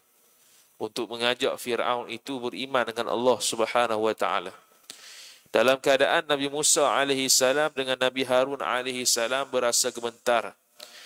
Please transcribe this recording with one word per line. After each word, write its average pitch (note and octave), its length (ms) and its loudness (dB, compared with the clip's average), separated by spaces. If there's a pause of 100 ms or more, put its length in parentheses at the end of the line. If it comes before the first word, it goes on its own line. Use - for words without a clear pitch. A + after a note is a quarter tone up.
(760)
untuk A2 320 -6
mengajak A#2+ 480 -2
Firaun A#2 520 -4
itu B2 280 -10
beriman B2 480 -4
dengan A2+ 280 -4
Allah A#2+ 280 2
Subhanahu A2+ 640 0
wa G#2+ 120 0
taala. F#2+ 360 -4 (1000)
Dalam B2 240 6
keadaan C#3 480 2
Nabi C#3+ 240 -2
Musa D3 400 2
alaihi C3+ 400 0
salam C#3 440 2
dengan C3 240 -2
Nabi B2+ 280 0
Harun C3 360 2
alaihi B2 440 -2
salam A#2+ 440 0
berasa B2 440 0
gemetar A#2 640 -2 (480)